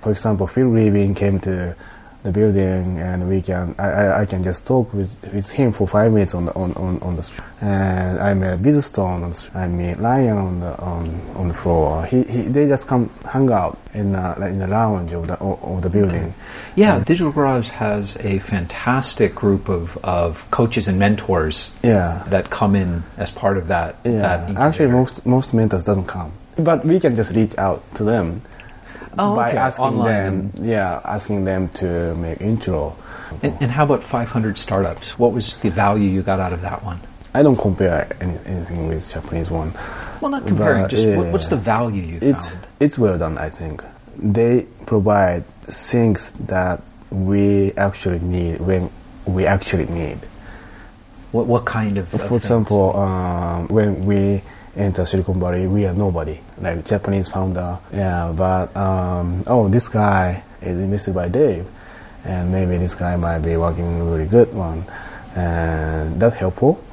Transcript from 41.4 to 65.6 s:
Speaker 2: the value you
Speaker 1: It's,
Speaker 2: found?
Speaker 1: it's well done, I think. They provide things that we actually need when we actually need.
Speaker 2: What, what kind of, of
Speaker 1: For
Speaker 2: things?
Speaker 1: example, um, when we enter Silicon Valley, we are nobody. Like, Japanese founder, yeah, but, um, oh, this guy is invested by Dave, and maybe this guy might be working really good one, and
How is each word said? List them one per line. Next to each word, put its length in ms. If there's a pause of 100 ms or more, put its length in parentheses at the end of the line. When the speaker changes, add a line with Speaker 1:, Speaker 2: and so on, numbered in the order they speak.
Speaker 2:
the 100
value 460
you 180
Speaker 1:
It's, 300
Speaker 2:
found? 160 (120)
Speaker 1:
it's 200
well 180
done, 220
I 100
think. 340 (320)
They 520 (180)
provide 580 (220)
things 680 (140)
that 360 (280)
we 640
actually 460
need 420
when 280 (360)
we 220
actually 400
need. 320 (1120)
Speaker 2:
What, 160
what 180
kind 320
of, 160
of 80
Speaker 1:
For 80
Speaker 2:
things? 140
Speaker 1:
example, 520
um, 720
when 380
we 360 (340)
enter 300
Silicon 340
Valley, 280
we 180
are 80
nobody. 460 (220)
Like, 240
Japanese 440
founder, 500 (140)
yeah, 420
but, 400
um, 720
oh, 200
this 220
guy 540 (180)
is 160
invested 380
by 140
Dave, 360 (600)
and 260
maybe 260
this 180
guy 200
might 240
be 180
working 420 (100)
really 160
good 280
one, 300 (520)
and 840